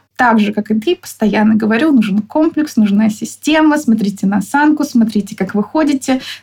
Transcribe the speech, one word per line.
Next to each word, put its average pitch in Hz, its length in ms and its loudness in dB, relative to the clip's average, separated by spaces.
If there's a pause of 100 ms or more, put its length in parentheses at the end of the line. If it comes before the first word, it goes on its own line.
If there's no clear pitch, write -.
(160)
так 226 240 2
же, 208 140 0
как 208 180 -6
и 220 80 0
ты, 349 160 -2
постоянно 220 600 0
говорю, 220 360 0
нужен 214 300 2
комплекс, 311 540 -2
нужна 214 340 2
система. 302 680 0
Смотрите 214 480 -2
на 196 120 0
осанку, 294 460 0
смотрите, 214 520 -2
как 185 200 -6
вы 202 80 -2
ходите, 269 580 -2 (220)